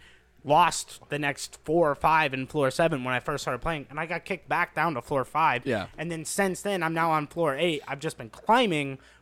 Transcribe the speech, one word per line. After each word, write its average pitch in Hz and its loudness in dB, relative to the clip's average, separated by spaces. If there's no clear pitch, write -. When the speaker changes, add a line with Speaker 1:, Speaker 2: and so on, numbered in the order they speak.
Speaker 1:
lost 156 2
the 143 -4
next 143 -6
four 160 2
or 139 2
five 156 2
in 131 -4
floor 139 0
seven 160 2
when 127 -2
I 123 0
first 147 -6
started 127 -4
playing, 156 -4
and 151 -8
I 165 -4
got 170 -6
kicked - -8
back 165 0
down 160 0
to 120 -4
floor 131 0
five. 143 2
Speaker 2:
Yeah. 107 0
Speaker 1:
And 165 -6
then 160 -8
since 190 -2
then, 196 -2
I'm 165 0
now 165 2
on 151 0
floor 156 0
eight. 160 0
I've 139 -8
just 156 -6
been 117 -12
climbing 160 2